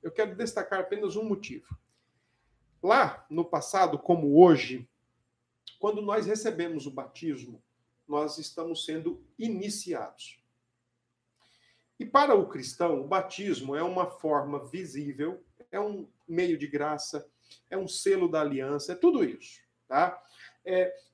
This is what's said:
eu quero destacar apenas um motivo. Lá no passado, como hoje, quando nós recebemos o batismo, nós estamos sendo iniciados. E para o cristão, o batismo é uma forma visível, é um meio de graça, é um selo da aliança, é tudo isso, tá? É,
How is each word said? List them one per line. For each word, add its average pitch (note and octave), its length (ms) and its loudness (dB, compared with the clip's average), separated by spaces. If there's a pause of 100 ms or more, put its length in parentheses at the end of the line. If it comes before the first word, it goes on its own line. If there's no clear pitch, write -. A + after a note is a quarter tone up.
eu E3 80 -8
quero G3+ 240 -2
destacar G3 460 -4
apenas G3 340 -4
um A3 80 -2
motivo. G3 520 -8 (1040)
Lá A3+ 460 2
no E3 160 -2
passado, E3 540 0
como D#3 420 6
hoje, C3 480 8 (920)
quando G#3 200 0
nós G#3 280 0
recebemos E3+ 580 -2
o C#3+ 60 -10
batismo, C3 680 -8 (480)
nós D3 300 -2
estamos E3 480 -8
sendo E3 380 -6 (140)
iniciados. F#3+ 1080 -8 (1600)
E B3+ 60 -10
para C#4 300 6
o G3 120 4
cristão, C#3+ 540 -2
o C#3+ 60 -8
batismo F3+ 680 -4
é D#3 80 -2
uma F3+ 220 0
forma C#3+ 600 -2
visível, D3 760 -8 (280)
é G3 80 -6
um G#3 280 -6 (200)
meio E3+ 300 0
de C#3+ 100 -6
graça, D3 600 -6 (420)
é F#3 80 -6
um F#3+ 100 -4
selo F#3+ 400 0
da D#3 140 0
aliança, C#3+ 520 -4
é - 20 -12
tudo C#4+ 280 4
isso, - 360 -6 (280)
tá? E3 340 2 (440)
É, F#3 280 2 (200)